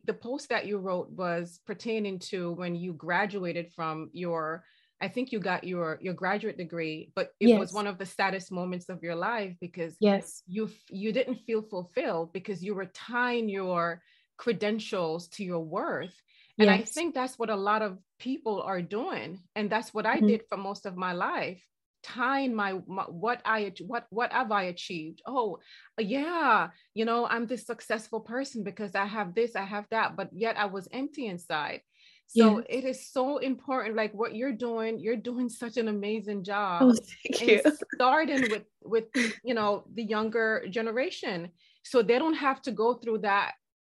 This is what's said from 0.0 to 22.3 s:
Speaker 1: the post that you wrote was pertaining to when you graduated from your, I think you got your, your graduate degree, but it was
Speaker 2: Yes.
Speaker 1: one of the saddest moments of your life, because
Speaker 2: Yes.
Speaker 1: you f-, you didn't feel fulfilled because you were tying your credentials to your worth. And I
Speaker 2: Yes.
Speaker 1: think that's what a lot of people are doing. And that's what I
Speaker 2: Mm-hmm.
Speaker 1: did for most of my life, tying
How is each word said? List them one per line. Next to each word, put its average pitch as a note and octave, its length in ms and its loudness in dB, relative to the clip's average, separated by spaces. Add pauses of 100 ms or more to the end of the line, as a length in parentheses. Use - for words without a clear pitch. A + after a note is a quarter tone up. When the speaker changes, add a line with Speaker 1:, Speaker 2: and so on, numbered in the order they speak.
Speaker 1:
the G#3+ 100 -2
post C4+ 360 -8
that A3+ 160 0
you G3+ 120 -2
wrote F3+ 320 -2
was E3+ 560 -2
pertaining G#3 520 -4 (120)
to F3 220 -2
when F3 240 -4
you F3 160 -4
graduated F3 800 -2
from D#3+ 400 -6
your, E3+ 520 -4 (360)
I F#3+ 80 -2
think B3 240 -4
you A3 80 -2
got F3+ 240 -2
your, E3+ 360 -2
your F#3 140 -4
graduate G3+ 440 -2
degree, D#3+ 580 -6
but F#3+ 240 -2
it A#3 120 10
was G3+ 160 4
Speaker 2:
Yes. E3+ 40 -10
Speaker 1:
one G3+ 160 -2
of F#3+ 100 -6
the F#3+ 80 -6
saddest F#3+ 460 -2
moments F3+ 360 -4
of F3 140 -10
your E3+ 140 -4
life, G3 440 -4
because E3+ 380 -8
Speaker 2:
Yes. G3 480 2
Speaker 1:
you G#3 200 -4
f-, - 240 -18
you G3+ 220 -4
didn't B3+ 340 0
feel A3 160 -2
fulfilled F3+ 720 -4
because F#3 300 -8
you G3+ 120 -4
were F#3+ 120 -4
tying A#3+ 600 -2
your F3 540 0 (340)
credentials G3 920 -2
to - 160 -10
your F3+ 160 -2
worth. F3+ 600 -6 (380)
And G#3+ 120 10
I G3 80 8
Speaker 2:
Yes. - 160 -4
Speaker 1:
think D#4+ 200 0
that's B3+ 240 -2
what A3+ 120 -2
a G#3+ 60 2
lot G#3 260 2
of G3 160 -2 (200)
people A3 420 -4
are F#3 220 -2
doing. G3 580 -6 (140)
And G#3 160 -2
that's A3 240 -2
what G#3 100 -2
I A#3 120 2
Speaker 2:
Mm-hmm. G#3+ 100 6
Speaker 1:
did G#3+ 220 6
for G3+ 100 -4
most G3 260 -8
of F#3 120 -8
my F3+ 160 -2
life, F#3 500 -4 (400)
tying C4 520 0